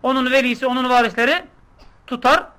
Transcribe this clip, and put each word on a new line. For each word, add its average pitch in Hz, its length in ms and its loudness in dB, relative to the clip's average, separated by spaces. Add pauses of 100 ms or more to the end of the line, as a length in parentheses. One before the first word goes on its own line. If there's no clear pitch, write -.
Onun 254 280 -2
velisi, 254 360 0
onun 254 220 -2
varisleri 247 560 0 (600)
tutar. 254 380 0 (140)